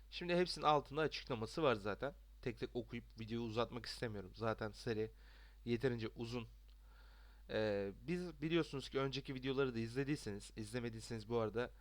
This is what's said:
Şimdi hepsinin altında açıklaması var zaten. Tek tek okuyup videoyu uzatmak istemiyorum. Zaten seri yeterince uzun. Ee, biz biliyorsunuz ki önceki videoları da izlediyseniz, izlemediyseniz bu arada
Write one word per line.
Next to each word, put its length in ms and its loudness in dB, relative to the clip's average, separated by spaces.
Şimdi 260 2
hepsinin 280 4
altında 380 6
açıklaması 600 0
var 120 8
zaten. 400 -2
Tek 160 -2
tek 180 -4
okuyup 440 -6
videoyu 280 -2
uzatmak 380 0
istemiyorum. 480 -4
Zaten 360 0
seri 420 -2
yeterince 440 2
uzun. 400 -6
Ee, 420 2
biz 400 -4
biliyorsunuz 460 2
ki 120 0
önceki 340 -2
videoları 400 2
da 40 0
izlediyseniz, 800 -2
izlemediyseniz 720 -6
bu 100 2
arada 320 0